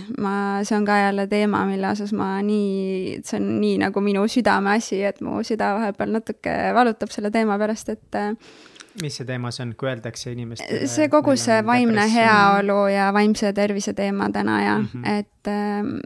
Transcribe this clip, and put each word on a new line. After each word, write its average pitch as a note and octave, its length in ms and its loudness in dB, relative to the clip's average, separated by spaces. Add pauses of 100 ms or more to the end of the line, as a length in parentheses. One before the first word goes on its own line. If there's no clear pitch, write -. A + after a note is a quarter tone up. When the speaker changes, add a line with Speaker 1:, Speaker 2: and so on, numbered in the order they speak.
(180)
Speaker 1:
ma, G3+ 440 -2
see G#3+ 140 0
on G#3 100 2
ka G#3 100 2
jälle G3+ 320 2
teema, G#3 380 2
mille G3 240 -2
osas G#3 220 -4
ma G3 280 -2
nii, G3 840 -2
see - 160 -6
on G3+ 200 -2
nii G#3 200 2
nagu G3 220 0
minu G3+ 240 2
südameasi, G3+ 800 0
et G3 160 -4
mu G3+ 220 -6
süda G#3 320 -2
vahepeal G#3 380 -4
natuke G#3+ 440 -4 (160)
valutab A3 400 0
selle G#3 180 -4
teema G#3+ 280 0
pärast, G#3+ 340 -4
et, - 220 -12
äh, G#3 180 -4 (680)
Speaker 2:
Mis D3+ 160 -6
see B2+ 80 -10
teema B2 260 -6
see A#2+ 140 -10
on, A#2+ 80 -6
kui C3+ 160 -6
öeldakse A#2+ 440 -8
inimestele, A#2+ 540 -8
Speaker 1:
See D4+ 220 2
kogu D4 240 4
Speaker 2:
neil B3+ 60 4
on - 60 -2
Speaker 1:
see A3 200 4
vaimne A#3+ 300 4
Speaker 2:
depressioon? A3 320 4
Speaker 1:
heaolu G3+ 640 6
ja G3 240 2
vaimse G#3 400 2
tervise G3+ 420 -2
teema G3 340 -2
täna G3+ 320 0
ja, G3+ 180 2
Speaker 2:
Mhm. B2+ 260 -4
Speaker 1:
et, - 440 -4
ähm, G#3 460 -2 (120)